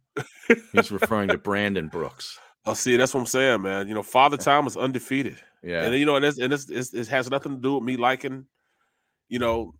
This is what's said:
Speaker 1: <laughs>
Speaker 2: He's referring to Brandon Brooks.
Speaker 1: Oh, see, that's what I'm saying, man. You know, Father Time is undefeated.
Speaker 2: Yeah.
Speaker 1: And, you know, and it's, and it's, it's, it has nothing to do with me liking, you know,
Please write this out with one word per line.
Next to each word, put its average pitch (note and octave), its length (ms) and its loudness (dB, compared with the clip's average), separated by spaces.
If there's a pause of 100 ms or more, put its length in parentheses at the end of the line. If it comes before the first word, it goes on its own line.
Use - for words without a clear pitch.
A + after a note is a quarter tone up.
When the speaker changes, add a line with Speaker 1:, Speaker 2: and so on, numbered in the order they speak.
(160)
Speaker 1:
<laughs> - 580 -2
Speaker 2:
He's G#3+ 180 2
referring A2 380 0
to - 80 0
Brandon G2+ 500 -2
Brooks. - 500 -10 (280)
Speaker 1:
Oh, G#2+ 80 0
see, B2+ 240 2
that's B2+ 160 4
what C3+ 80 -2
I'm A#2 40 -6
saying, B2+ 360 2
man. G2 260 -4
You G#2+ 60 -6
know, G#2+ 100 -4
Father C#3+ 320 4
Time C#3+ 320 4
is A2 80 -8
undefeated. B2+ 640 -4 (260)
Speaker 2:
Yeah. E2+ 220 -2
Speaker 1:
And, A#2+ 100 0
you C#3+ 100 2
know, C#3+ 120 4
and C#3 80 2
it's, D3 120 0
and B2+ 140 -2
it's, C#3 180 -4
it's, B2 240 -6
it A2+ 140 -6
has B2+ 240 -2
nothing C#3 240 -4
to B2+ 60 -12
do C3+ 140 0
with A#2+ 80 -2
me B2+ 120 -4
liking, C3 500 -2 (840)
you A#2+ 100 -4
know, A#2 400 -2